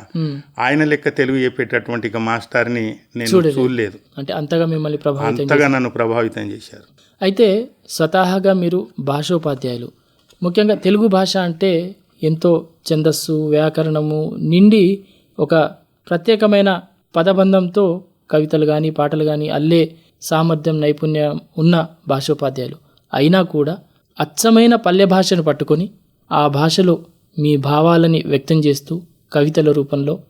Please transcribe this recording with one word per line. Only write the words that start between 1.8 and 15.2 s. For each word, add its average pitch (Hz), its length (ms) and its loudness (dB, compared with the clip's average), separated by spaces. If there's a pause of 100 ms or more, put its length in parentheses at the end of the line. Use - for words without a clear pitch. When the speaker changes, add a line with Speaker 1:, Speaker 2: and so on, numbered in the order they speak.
Speaker 2:
ఇక 113 100 -8
మాస్టర్ని 113 800 -4 (200)
నేను 117 140 -8
Speaker 1:
చూడలేదు. 156 320 2
Speaker 2:
చూడలేదు. 117 380 -2 (180)
Speaker 1:
అంటే 139 160 -8
అంతగా 165 320 -2
మిమ్మల్ని 156 320 -4
ప్రభావితం 139 440 -4
Speaker 2:
అంతగా 143 140 0
Speaker 1:
చేశారు. 143 160 2
Speaker 2:
నన్ను 127 180 0
ప్రభావితం 113 600 -4
చేశారు. - 320 -18 (380)
Speaker 1:
అయితే 202 460 0 (220)
స్వతహాగా 185 640 0
మీరు 180 340 -2 (120)
భాషోపాధ్యాయులు, 139 920 -4 (520)
ముఖ్యంగా 208 320 2
తెలుగు 202 320 2
భాష 190 300 0
అంటే 180 580 -2 (280)
ఎంతో 160 440 0 (260)
ఛందస్సు, 156 560 -2
వ్యాకరణము 156 920 -2
నిండి 196 600 4 (400)